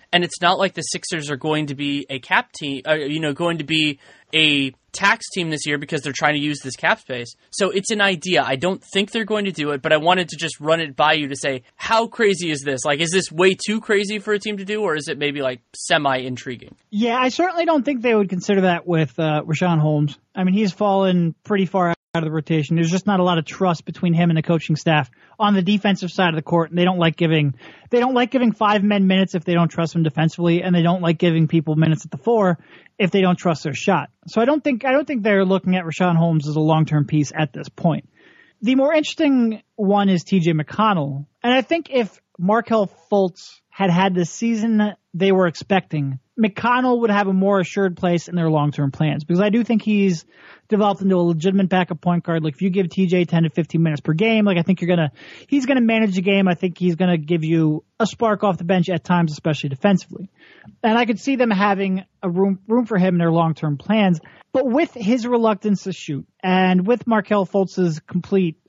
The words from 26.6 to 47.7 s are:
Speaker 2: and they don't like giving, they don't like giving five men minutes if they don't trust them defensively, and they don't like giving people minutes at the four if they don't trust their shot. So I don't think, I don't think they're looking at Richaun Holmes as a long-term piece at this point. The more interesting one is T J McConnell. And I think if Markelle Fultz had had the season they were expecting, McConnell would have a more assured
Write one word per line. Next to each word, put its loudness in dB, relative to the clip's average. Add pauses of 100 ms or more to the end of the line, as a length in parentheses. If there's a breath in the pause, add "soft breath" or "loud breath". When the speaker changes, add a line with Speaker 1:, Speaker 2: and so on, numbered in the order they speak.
Speaker 2:
and -4
they 2
don't 2
like 2
giving, 2 (340 loud breath)
they 2
don't 0
like 0
giving 2
five 2
men 2
minutes 2
if -4
they 0
don't 4
trust -4
them 2
defensively, 0
and 0
they 4
don't 2
like 0
giving 2
people 0
minutes 2
at -18
the -12
four 2 (400 loud breath)
if 0
they 2
don't 2
trust -2
their -4
shot. -2 (180)
So -2
I 2
don't 2
think, -2
I 0
don't 0
think -4
they're 2
looking 0
at -4
Richaun 0
Holmes 2
as -2
a 0
long-term 2
piece 0
at -4
this -12
point. -4 (520 soft breath)
The 0
more 2
interesting 0 (140)
one 2
is 0
T 0
J 2
McConnell. -2 (160)
And 2
I 2
think -4
if -4 (160)
Markelle 0 (180)
Fultz -2
had 0
had 2
the 0
season -2 (180)
they 0
were 4
expecting, -2 (180)
McConnell 0
would 2
have 2
a 0
more 4
assured -2